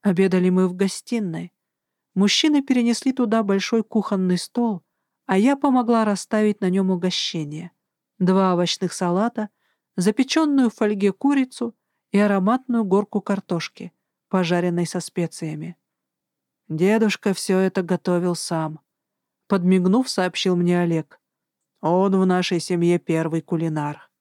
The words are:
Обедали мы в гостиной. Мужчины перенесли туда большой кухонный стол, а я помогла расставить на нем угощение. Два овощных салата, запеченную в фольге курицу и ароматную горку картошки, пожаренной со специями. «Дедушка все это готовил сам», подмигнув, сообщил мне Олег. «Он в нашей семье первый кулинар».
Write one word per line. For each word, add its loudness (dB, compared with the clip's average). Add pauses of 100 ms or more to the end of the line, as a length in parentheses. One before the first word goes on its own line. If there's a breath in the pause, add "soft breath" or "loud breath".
Обедали 2
мы 2
в -4
гостиной. -6 (600)
Мужчины 2
перенесли 0
туда 0
большой 0
кухонный 0
стол, -4 (460)
а 2
я 4
помогла 2
расставить 0
на 0
нем 0
угощение. -4 (460)
Два 2
овощных -2
салата, -2 (460)
запеченную 2
в -10
фольге 0
курицу -2 (380)
и 2
ароматную 0
горку 0
картошки, -6 (340)
пожаренной 0
со -6
специями. -8 (880)
«Дедушка 0
все 0
это 0
готовил -2
сам», -6 (680)
подмигнув, 2
сообщил -2
мне 2
Олег. -4 (580)
«Он 2
в 4
нашей 0
семье 0
первый -2
кулинар». -6 (120)